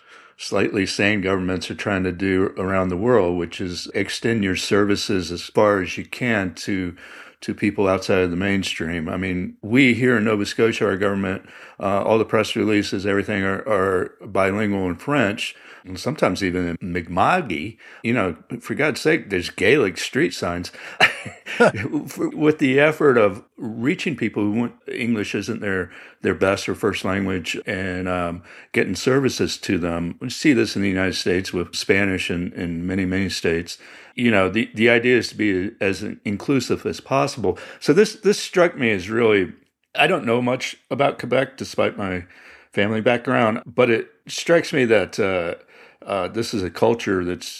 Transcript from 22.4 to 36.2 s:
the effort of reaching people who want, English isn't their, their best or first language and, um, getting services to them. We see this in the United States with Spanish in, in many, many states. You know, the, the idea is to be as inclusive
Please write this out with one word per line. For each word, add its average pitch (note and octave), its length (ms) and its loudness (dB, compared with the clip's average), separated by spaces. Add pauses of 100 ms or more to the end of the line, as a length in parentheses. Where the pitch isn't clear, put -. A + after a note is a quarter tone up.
the C3+ 200 2
effort D3+ 380 4
of G2+ 260 2 (140)
reaching A#2+ 580 -4
people G#2+ 280 -2
who G#2 80 0
want, A#2+ 220 -2 (180)
English A2+ 420 -2
isn't A2 280 -6
their, F#2+ 280 -4 (320)
their G2 140 2
best F#2+ 340 0
or F#2+ 60 -2
first - 280 -2
language F#2+ 600 -4
and, F#2 420 -6
um, F2 360 -4 (300)
getting G2 220 0
services B2+ 640 0
to F#2+ 200 -2
them. E2+ 400 -4
We B2+ 100 -8
see D3 240 2
this A2 220 2
in G2+ 80 -2
the G2+ 60 2
United F#2 260 0
States F#2 360 0
with F2 220 -4
Spanish G2 560 0
in, F2+ 240 -4
in E2+ 320 -6
many, F#2 200 0
many F#2 240 -2
states. F2 500 -2 (340)
You A#2+ 160 2
know, F#2+ 200 4
the, A2 260 -2
the A2 140 4
idea A#2+ 280 4
is G#2+ 120 -2
to - 60 -16
be G2+ 360 0 (100)
as F#2+ 220 -2
inclusive G#2 840 -2